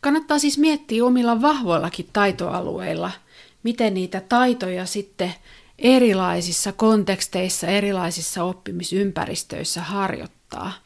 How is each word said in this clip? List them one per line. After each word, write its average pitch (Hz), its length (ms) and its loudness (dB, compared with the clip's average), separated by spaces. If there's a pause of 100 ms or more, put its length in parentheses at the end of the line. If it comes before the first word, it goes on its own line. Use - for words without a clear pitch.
Kannattaa 294 380 2
siis 285 180 0
miettiä 294 480 2
omilla 240 360 2
vahvoillakin 180 720 0
taitoalueilla, 180 960 -2 (520)
miten 226 300 0
niitä 185 280 -4
taitoja 226 640 0
sitten 190 480 -6 (460)
erilaisissa 190 920 4
konteksteissa, 190 960 0
erilaisissa 180 760 -2
oppimisympäristöissä 185 1400 -4
harjoittaa. 190 920 -8 (140)